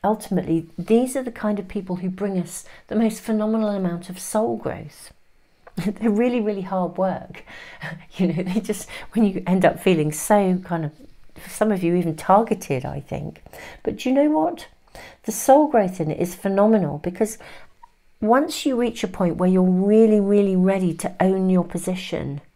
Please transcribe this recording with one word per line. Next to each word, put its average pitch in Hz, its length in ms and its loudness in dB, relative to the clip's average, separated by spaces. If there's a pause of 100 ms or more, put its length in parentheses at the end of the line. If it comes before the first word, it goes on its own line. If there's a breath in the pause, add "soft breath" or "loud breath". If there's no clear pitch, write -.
ultimately, 180 640 -2 (100)
these 233 380 0
are 269 80 -4
the 240 80 -6
kind 208 280 -2
of 190 80 -10
people 185 300 -6
who 185 120 -4
bring 196 280 -4
us - 280 -8 (220 loud breath)
the - 80 -8
most 220 260 0
phenomenal 220 480 0
amount 185 400 -4
of 180 100 -14
soul 226 380 -2
growth. - 540 -10 (360)
<laughs> - 280 -20
They're 208 340 -2
really, 240 320 0
really 202 200 -4
hard 185 360 -4
work. - 460 -4 (380 loud breath)
<laughs> - 360 -14
You 185 100 2
know, 160 160 -2
they 185 160 -2
just, - 300 -6 (240 loud breath)
when 220 120 4
you 190 220 -2
end 185 180 2
up - 140 4
feeling 156 320 2
so 190 540 2
kind 165 200 -4
of, 147 60 -6 (560)
some 214 240 0
of 190 120 0
you 175 120 2
even 170 200 0
targeted, 190 720 0
I 143 140 -6
think. - 420 -10 (420 loud breath)
But 214 140 -4
do - 120 -4
you 262 60 2
know 294 140 4
what? 320 380 -2 (560 loud breath)
The 214 80 -6
soul 285 360 6
growth 202 340 2
in 156 100 -2
it - 80 -4
is 180 160 -4
phenomenal, 196 640 2
because 196 400 -4 (840 loud breath)
once 269 460 2
you 269 100 0
reach 233 280 -2
a 196 40 -4
point 180 300 -2
where 185 100 2
you're 185 160 4
really, 208 560 6
really 202 360 2
ready 185 400 2
to 185 260 -6
own 190 280 2
your 185 140 4
position 175 760 -6 (140)